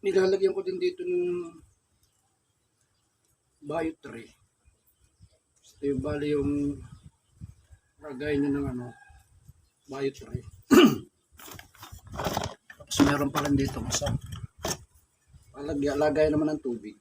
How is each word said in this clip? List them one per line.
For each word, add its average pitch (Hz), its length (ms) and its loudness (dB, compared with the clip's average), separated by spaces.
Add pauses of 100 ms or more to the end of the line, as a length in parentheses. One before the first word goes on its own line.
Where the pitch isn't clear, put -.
nilalagyan 190 480 4
ko 185 160 -6
din 185 160 -4
dito 180 240 -2
ng 180 560 -4 (2000)
bio 160 400 -2
tray. 117 240 -14 (1500)
Ito 143 60 -12 (100)
yung 131 80 -2
bali 147 320 -2
yung 143 480 -2 (1200)
lagay 147 400 -4
niya 143 80 2
ng 139 160 0
ano, 123 240 -6 (960)
bio 139 240 -4
tray. - 320 -12 (240)
<clears throat> 262 400 8 (1800)
Tapos - 240 -8
meron 143 240 2
pa 143 160 -2
rin 143 80 2
dito 135 320 0
isa. - 240 -2 (1400)
Lagay, 143 400 -2
lagay 151 400 4
naman 151 160 2
ng 151 160 -4
tubig. 107 340 -8